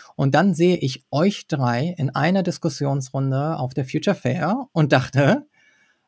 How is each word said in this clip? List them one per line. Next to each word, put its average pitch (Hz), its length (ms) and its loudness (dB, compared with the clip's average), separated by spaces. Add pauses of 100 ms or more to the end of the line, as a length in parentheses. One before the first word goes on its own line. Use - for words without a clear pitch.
(180)
Und 139 180 2
dann 180 180 4
sehe 175 220 2
ich - 340 -4
euch 175 380 0
drei 135 500 -2
in 131 160 -2
einer 180 300 2
Diskussionsrunde 139 1120 -2
auf 131 160 -4
der 135 120 -2
Future 160 320 -2
Fair 170 560 -2
und 151 180 2
dachte, 143 560 2 (600)